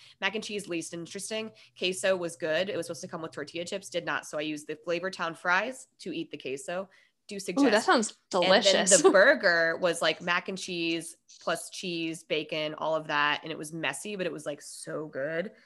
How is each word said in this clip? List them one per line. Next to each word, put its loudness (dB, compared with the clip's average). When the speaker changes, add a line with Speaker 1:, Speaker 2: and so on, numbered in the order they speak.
Speaker 1:
Mac -2
and -6
cheese, -6
least -6
interesting. -8
Queso 0
was -6
good. 0
It -4
was -4
supposed -10
to -12
come -8
with -8
tortilla -8
chips, -8
did -4
not. -2
So -8
I -4
used -6
the -8
Flavor -4
Town -4
fries 0
to -10
eat -6
the -10
queso. -6
Do -10
suggest. 2
Speaker 2:
Ooh, 6
that 4
sounds 4
Speaker 1:
And 6
then 6
Speaker 2:
delicious. 8
Speaker 1:
the 8
<laughs> 10
burger 6
was, 2
like, 2
mac 0
and -6
cheese -4
plus -4
cheese, -6
bacon, -4
all -2
of -4
that. 2
And -8
it -6
was -10
messy, -4
but -4
it -2
was, -10
like, -8
so -10
good. -6